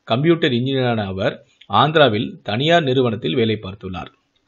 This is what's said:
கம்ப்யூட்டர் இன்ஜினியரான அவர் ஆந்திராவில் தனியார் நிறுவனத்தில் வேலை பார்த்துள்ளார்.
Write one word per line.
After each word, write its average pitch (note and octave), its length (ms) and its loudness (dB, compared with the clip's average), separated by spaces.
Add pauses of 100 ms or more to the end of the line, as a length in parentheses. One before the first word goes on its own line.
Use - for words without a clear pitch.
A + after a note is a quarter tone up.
கம்ப்யூட்டர் D#3 480 2
இன்ஜினியரான B2 540 0
அவர் G2 400 -6 (240)
ஆந்திராவில் C3 760 2
தனியார் D3+ 400 2
நிறுவனத்தில் B2+ 520 0
வேலை A2 260 0
பார்த்துள்ளார். F#2 460 -12 (400)